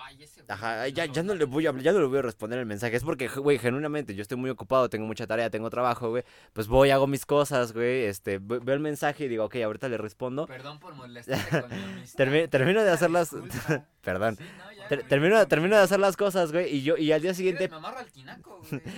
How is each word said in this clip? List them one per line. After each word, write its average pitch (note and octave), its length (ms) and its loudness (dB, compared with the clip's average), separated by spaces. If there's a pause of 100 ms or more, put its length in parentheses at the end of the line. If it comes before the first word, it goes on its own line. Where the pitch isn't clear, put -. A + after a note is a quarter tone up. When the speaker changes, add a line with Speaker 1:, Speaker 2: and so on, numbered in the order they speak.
Speaker 1:
"Ay, C#3 220 -20
ese - 200 -20
güey, - 100 -10
Speaker 2:
ajá, A2+ 300 -4
ay, C3+ 100 -2
Speaker 1:
no C3+ 40 -10
Speaker 2:
ya, E3+ 100 -2
Speaker 1:
lo C#3+ 60 -8
Speaker 2:
ya D3+ 100 0
no F#3+ 60 -4
Speaker 1:
voy G#3 80 0
a - 20 -2
Speaker 2:
le D3+ 60 2
voy C#3+ 220 0
a - 20 2
hablar, C3 160 -2
ya E3 80 6
no G3+ 80 4
le D3 60 4
voy C3 120 2
a C3+ 40 2
responder A#2 360 -6
el B2 80 -4
mensaje", G#2+ 300 -2
es B2 80 -2
porque, C3 240 -4
güey, C#3 300 2
genuinamente, C#3+ 560 -2
yo G2+ 80 -8
estoy B2+ 140 -8
muy C3 140 -4
ocupado, B2 400 2
tengo A2 160 -6
mucha A2 200 -6
tarea, A2+ 240 0
tengo A2 200 -6
trabajo, A#2+ 400 -2
güey, A#2+ 140 -2 (280)
pues G#2+ 140 -4
voy, C3 240 8
hago C3+ 160 4
mis C#3 200 -2
cosas, C#3+ 460 2
güey, A#2+ 340 0
este, G2 320 -4
ve-, G#2 220 -6
veo B2 140 -2
el C#3+ 60 0
mensaje D3+ 460 -4
y - 20 -2
digo, A2 160 -2
"Ok, G#2+ 120 -6
ahorita A2 320 -4
le A2+ 100 -4
respondo". B2+ 480 -6
Speaker 1:
Perdón C#3 340 -16
por E3 140 -18
molestarte B2 680 -4
con - 100 -8
mi G2 140 -8
Speaker 2:
<laughs> - 0 -
Speaker 1:
amistad. - 400 -4
Speaker 2:
Termi-, D3+ 240 2
termino D#3+ 320 4
de G#3+ 60 4
Speaker 3:
Una F3 80 6
Speaker 2:
hacer E3 160 2
las, E3+ 200 2
Speaker 3:
disculpa. C3 640 -6
Speaker 2:
<laughs> - 80 -20
perdón. G2 340 -2
Speaker 1:
Sí, - 80 -16 (140)
no, - 140 -20
ya, - 160 -14
Speaker 2:
Ter-, C#3+ 120 0
Speaker 1:
güey. - 80 -10
Speaker 2:
termino, F3+ 400 6
termino F3 280 4
de G#3 60 10
hacer F#3+ 180 4
las G3 160 2
cosas, F#3 360 2
güey, D#3+ 220 0
y C3+ 80 0
yo, D3+ 140 2
y D#3 160 2
al D#3 100 2
día F3+ 120 0
Speaker 1:
Si F3+ 80 -6
quieres, F#3 160 0
Speaker 2:
siguiente F#3 100 0
Speaker 1:
me D#3+ 80 -16
amarro G3 220 -12
al B3+ 120 -14
tinaco, - 480 -20
Speaker 2:
<laughs> - 120 -18
Speaker 1:
güey. C#3 120 -8 (160)